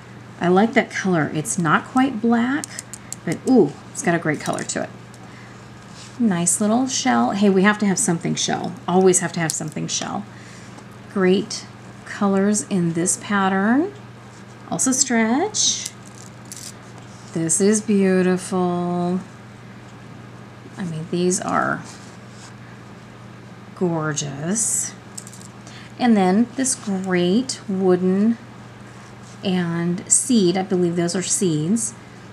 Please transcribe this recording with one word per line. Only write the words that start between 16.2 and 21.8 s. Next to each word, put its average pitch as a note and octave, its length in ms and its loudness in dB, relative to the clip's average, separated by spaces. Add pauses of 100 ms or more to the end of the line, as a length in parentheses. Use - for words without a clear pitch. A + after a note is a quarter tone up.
This E3 260 0
is G#3 220 6
beautiful. F3+ 1400 2 (1600)
I G#3 80 -8
mean, D#3+ 240 -6
these F3+ 320 0
are E2 400 0 (1900)